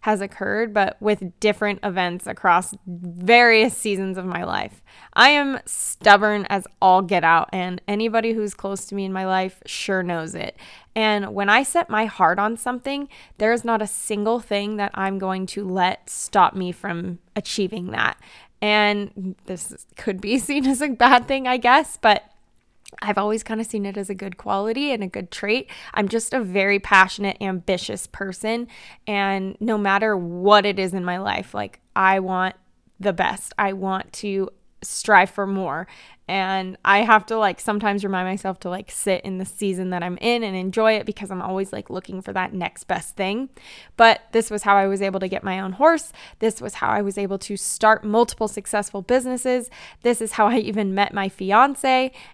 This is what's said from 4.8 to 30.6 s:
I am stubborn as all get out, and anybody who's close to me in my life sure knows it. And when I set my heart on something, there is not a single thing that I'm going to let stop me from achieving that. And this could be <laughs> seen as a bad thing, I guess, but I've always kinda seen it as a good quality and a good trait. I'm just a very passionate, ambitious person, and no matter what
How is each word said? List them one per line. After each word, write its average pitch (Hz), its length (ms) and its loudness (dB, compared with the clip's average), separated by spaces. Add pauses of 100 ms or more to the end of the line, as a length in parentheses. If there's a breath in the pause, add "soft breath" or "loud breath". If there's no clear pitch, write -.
I 247 180 8
am 285 360 2
stubborn 208 800 4
as 190 180 -2 (140)
all 185 220 6
get 175 220 0
out, 165 280 4
and 180 340 -6
anybody 220 460 0
who's 214 220 -4
close 196 320 -8
to - 80 -12
me 196 100 -4
in 190 80 -6
my 190 140 -4
life 190 400 -2
sure - 360 -4
knows 165 320 -6
it. - 220 -10 (400 loud breath)
And 214 380 0
when 202 160 0
I 233 120 6
set - 280 -2
my 220 160 0
heart 185 320 2
on 214 180 -2
something, 269 520 -6 (280 loud breath)
there 220 160 2
is 233 100 0
not 226 200 0
a 214 40 -4
single 220 540 -2
thing 208 360 -4
that 202 180 -4
I'm 196 240 -4
going 190 280 -4
to 202 220 -8
let 185 400 -2
stop - 460 2
me 180 180 -4
from 175 460 -8 (180)
achieving 190 540 -6
that. - 280 -2 (440 loud breath)
And 208 720 0 (100)
this - 500 -12
could 190 280 -6
be 240 160 0
<laughs> - 0 -
seen 277 280 -2
as 262 140 2
a 294 80 0
bad 247 400 4
thing, 269 180 -2
I 254 120 0
guess, 254 400 2
but - 260 2 (760)
I've 196 180 -2
always 214 260 -2
kinda 220 180 -6
seen 214 240 -6
it 196 100 -8
as 202 140 -8
a 190 60 -8
good 190 200 -12
quality 226 540 -2
and 233 140 -2
a - 20 -8
good 185 240 -10
trait. 220 400 -4 (240 loud breath)
I'm 202 140 0
just 226 260 -4
a 262 60 0
very 196 400 0
passionate, 196 600 4
ambitious 190 680 -4
person, 220 580 -6 (400 loud breath)
and 196 540 -2
no 214 180 0
matter 202 380 2
what 185 500 4